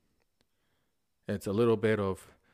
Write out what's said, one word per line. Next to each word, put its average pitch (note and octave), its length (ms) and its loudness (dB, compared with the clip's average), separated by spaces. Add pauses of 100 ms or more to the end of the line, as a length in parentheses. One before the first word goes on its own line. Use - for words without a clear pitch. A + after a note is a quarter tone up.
(1300)
it's G2+ 180 -6
a G2+ 60 -4
little A2+ 240 4
bit G#2+ 240 0
of G2 320 -4 (220)